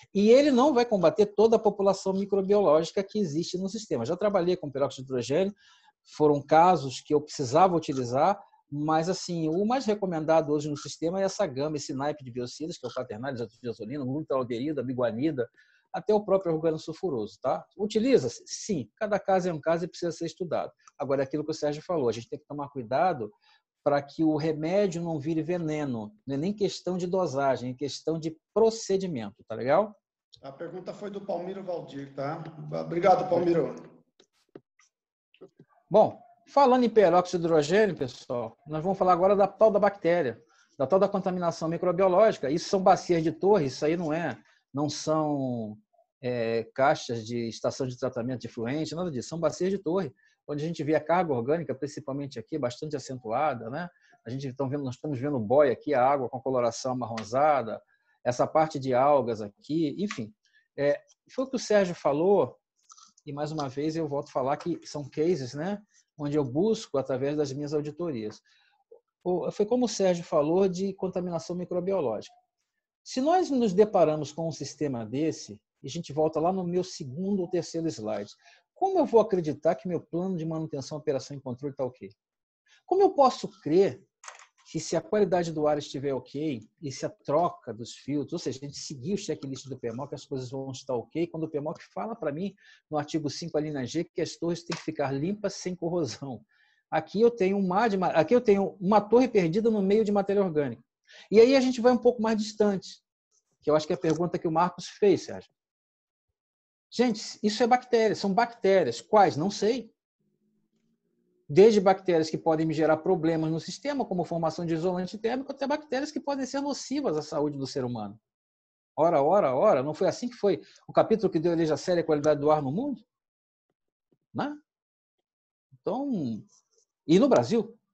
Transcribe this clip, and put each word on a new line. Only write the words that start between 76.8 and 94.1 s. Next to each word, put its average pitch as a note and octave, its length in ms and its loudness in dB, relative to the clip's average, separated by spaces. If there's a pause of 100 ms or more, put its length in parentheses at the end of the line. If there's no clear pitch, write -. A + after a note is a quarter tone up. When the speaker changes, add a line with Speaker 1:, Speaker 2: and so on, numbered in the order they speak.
Speaker 1:
segundo F3+ 580 -6
ou E3+ 80 -6
terceiro E3 380 -4
slide, D#3 440 -6 (420)
como F#4+ 260 0
eu C#4+ 60 4
vou A3+ 140 6
acreditar F3 560 2
que - 140 -10
meu E3 100 -2
plano F3+ 380 -6
de D#3+ 80 -6
manutenção, D#3 520 -8
operação C#3+ 380 -4
e C3+ 60 -12
controle C3+ 340 -8
tá C3+ 80 -6
ok? A#2+ 260 -10 (760)
Como F#4+ 160 2
eu F#4+ 100 6
posso C4 380 2 (120)
crer D#3 400 2 (720)
que E3+ 80 -6
se - 160 -4
a D#3+ 60 0
qualidade F3+ 500 0
do D3+ 160 0
ar D3+ 100 2
estiver C#3+ 360 -6
ok, C3 540 -6 (140)
e C#3 100 -8
se D#3 140 -8
a C#3+ 40 -6
troca D#3+ 640 -2
dos A2+ 200 -12
filtros, C#3+ 400 -6
ou E3+ 60 -6
seja, C3+ 200 -6
a C#3+ 60 -14
gente C#3+ 140 -14
seguir C#3+ 340 -8
o G3+ 40 -2
checklist C#3+ 500 -10
do B2+ 100 -10
pmoc, A#2+ 380 -10
as G#2 100 -16
coisas B2+ 240 -8
vão C3+ 220 -10
estar B2+ 240 -8
ok, D#3+ 320 -4
quando D#3+ 160 -8
o D#3 60 -6
pmoc D3+ 300 -6 (140)
fala G#3+ 220 -8
pra D#3 160 -4
mim, F#3+ 240 -8 (340)
no D3+ 80 -4
artigo D3 320 -4
cinco, D#3+ 280 -6
a D3 40 2
linha D3 240 -6
G, D#3 180 -6
que - 180 -8